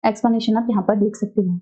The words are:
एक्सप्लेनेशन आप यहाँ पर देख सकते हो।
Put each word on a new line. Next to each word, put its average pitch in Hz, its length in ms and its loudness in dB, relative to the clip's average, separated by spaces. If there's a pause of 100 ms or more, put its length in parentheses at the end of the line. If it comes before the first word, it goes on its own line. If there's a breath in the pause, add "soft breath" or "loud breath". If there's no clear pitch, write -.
एक्सप्लेनेशन 220 500 0
आप 233 140 0
यहाँ 202 120 0
पर 208 140 0
देख 208 200 0
सकते 202 260 -2
हो। 180 200 -2